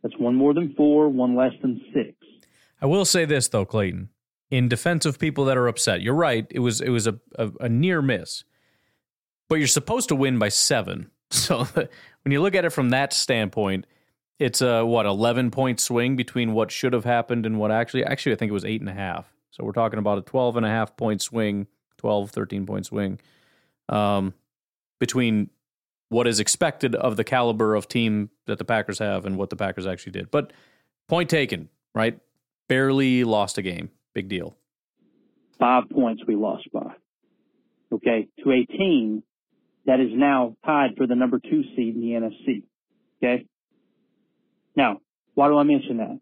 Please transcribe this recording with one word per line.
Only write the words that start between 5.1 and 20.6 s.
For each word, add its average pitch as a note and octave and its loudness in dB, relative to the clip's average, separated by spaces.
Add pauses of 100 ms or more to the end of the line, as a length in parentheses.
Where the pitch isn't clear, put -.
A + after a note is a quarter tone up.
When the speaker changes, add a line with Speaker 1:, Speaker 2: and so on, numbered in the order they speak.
Speaker 2:
people C#3+ 0
that C3 4
are B2 4
upset, G2 0
you're A#2 -2
right. C3+ 0
It - -6
was, A#2+ 0
it B2+ -2
was A#2 0
a, A2 -4 (200)
a, A2 -2 (100)
a A#2+ -2
near D#3 2
miss. A2+ -4 (1040)
But D#3+ 2
you're D3 2
supposed A3+ 0
to D#3 2
win C3 2
by G#2 2
seven. G2 0
<laughs> - -18
So C3 0
when - -4
you C#3 2
look G3 2
at F3+ 2
it D#3+ 2
from B2+ 0
that C3+ 2
standpoint, G2+ -2 (500)
it's B2+ 0
a, A#2 2
what, A#2 2
eleven A#2 0
point B2+ -2
swing B2 0
between B2 -2
what A2 0
should B2+ -2
have A#2 0
happened A#2 0
and A2 -2
what G#2+ 0
actually, A#2 0
actually, C3+ -2
I - 2
think G#2+ -4
it - -4
was F#2+ -4
eight G#2 -4
and G2+ -8
a F#2 -10
half. F#2 -8 (160)
So - -14
we're A2 -6
talking A2 -2
about G#2 0
a - -8
twelve B2 -2
and A2+ 0